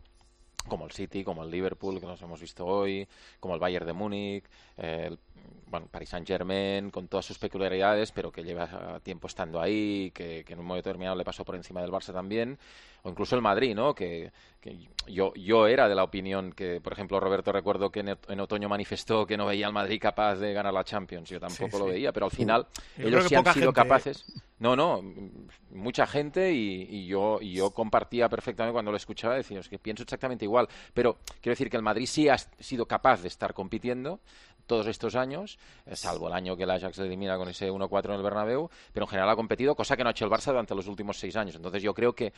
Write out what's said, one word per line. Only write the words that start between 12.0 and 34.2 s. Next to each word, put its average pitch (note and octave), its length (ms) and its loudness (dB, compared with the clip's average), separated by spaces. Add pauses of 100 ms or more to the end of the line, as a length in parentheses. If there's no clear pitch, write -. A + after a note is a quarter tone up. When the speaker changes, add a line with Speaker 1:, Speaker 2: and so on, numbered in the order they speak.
Speaker 1:
también, A2 480 -4 (440)
o G2 60 -10
incluso G2 260 0
el B2 60 4
Madrid, A2 320 4
¿no? C3 220 2
Que, E2+ 360 -6 (280)
que D2+ 300 -16 (180)
yo, F#2+ 280 0
yo G#2+ 320 6
era B2 200 8
de G2+ 80 4
la F#2+ 80 4
opinión F#2+ 480 -2
que, F2 300 -6
por F#2+ 100 -10
ejemplo, G2 300 -2
Roberto, F#2+ 320 2
recuerdo G2 380 2
que G#2 100 -4
en G2 80 -4
ot-, - 200 -8
en G2 120 -6
otoño G#2 260 -2
manifestó G2+ 580 0
que G#2 120 -2
no G2+ 80 0
veía G2+ 220 0
al G#2 60 -2
Madrid G2+ 280 0
capaz G#2+ 340 2
de G2+ 160 -2
ganar G2 220 0
la F#2 100 2
Champions. F2+ 460 -8
Yo F2+ 100 -10
tampoco F2+ 320 -6
Speaker 2:
Sí, G2+ 80 -2
Speaker 1:
lo G2+ 60 0
Speaker 2:
sí. F#2+ 60 0
Speaker 1:
veía, A#2 200 -2
pero G2+ 140 -2
al F#2+ 80 -2
final A#2 340 2 (300)
Speaker 2:
Yo A2+ 100 -2
Speaker 1:
ellos A2+ 40 4
Speaker 2:
creo D3+ 120 8
que F3+ 60 4
Speaker 1:
sí C#3+ 60 6
han C3+ 80 8
Speaker 2:
poca F3 100 8
Speaker 1:
sido C#3 140 4
Speaker 2:
gente, C3 120 6
¿eh? A#2 40 10
Speaker 1:
capaces. C3+ 420 4 (320)
No, B2 180 4
no, C#3 260 4 (720)
mucha B2 340 0
gente D3 460 0
y, G2+ 380 0
y G2 180 -8
yo, G2 320 2
y G2 140 -8
yo F#2+ 180 2
compartía A#2 560 2
perfectamente A2+ 460 -2
cuando G#2+ 180 -2
lo G#2 60 0
escuchaba, A2+ 380 -4
decía, G2+ 260 -6
"Es - 80 -16
que G2 100 -10
pienso A2 240 -8
exactamente B2+ 400 -6
igual". A2 240 4 (260)
Pero A#2+ 260 4 (200)
quiero A#2+ 140 2
decir A#2 160 0
que A#2+ 80 0
el A2 60 -2
Madrid G#2+ 220 2
sí D3+ 220 4
ha C3 80 8
s-, - 140 -2 (100)
sido A#2 260 -4
capaz A2 360 6
de F2+ 80 -6
estar - 240 -4
compitiendo B2 640 -6 (480)